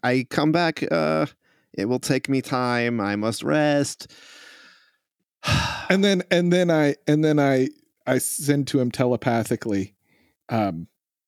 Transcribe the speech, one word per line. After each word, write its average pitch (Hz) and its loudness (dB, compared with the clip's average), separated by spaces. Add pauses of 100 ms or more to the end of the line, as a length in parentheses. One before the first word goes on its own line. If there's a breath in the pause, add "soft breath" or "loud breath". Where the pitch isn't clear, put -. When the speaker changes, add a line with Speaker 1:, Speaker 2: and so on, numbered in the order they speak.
Speaker 1:
I 127 0
come 156 2
back, 165 0
uh, 156 0 (460)
it 95 -4
will 127 -2
take 135 -2
me 135 0
time. 120 -2
I 101 -2
must 107 -4
rest. 147 0 (1300 loud breath)
<sighs> - 0 (160)
Speaker 2:
And 190 2
then, 196 2
and 175 2
then 180 4
I, 151 2 (100)
and 151 2
then 156 2
I, 135 2 (400)
I 131 2
send 143 -2
to 139 0
him 123 0
telepathically, 117 -2 (540)
um, 98 -2 (400)